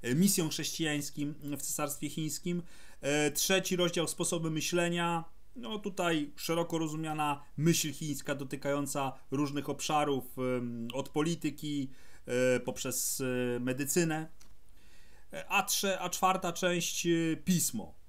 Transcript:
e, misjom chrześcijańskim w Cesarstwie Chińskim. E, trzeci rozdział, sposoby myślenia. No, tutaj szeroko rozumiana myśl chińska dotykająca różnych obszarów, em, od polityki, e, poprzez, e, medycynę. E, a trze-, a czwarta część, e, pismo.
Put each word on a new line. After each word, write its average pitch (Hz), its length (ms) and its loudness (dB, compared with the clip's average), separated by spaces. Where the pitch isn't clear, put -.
e, 120 120 2
misjom 180 340 6
chrześcijańskim 147 840 -2
w - 40 -8
Cesarstwie 147 480 -4
Chińskim. 170 520 -2
E, 147 300 4
trzeci 185 460 2
rozdział, 175 320 2
sposoby 170 420 0
myślenia. 170 760 2
No, 226 220 -6
tutaj 170 580 0
szeroko 165 420 0
rozumiana 151 640 0
myśl 156 360 4
chińska 147 420 -4
dotykająca 139 760 -2
różnych 139 380 0
obszarów, 143 680 0
em, 120 560 -2
od 135 140 -4
polityki, 151 840 0
e, 123 340 4
poprzez, - 640 -2
e, 120 40 -2
medycynę. 151 680 2
E, - 160 -8
a 196 140 2
trze-, 196 360 2
a 175 120 -2
czwarta 185 420 4
część, 175 540 0
e, 165 300 4
pismo. 139 580 0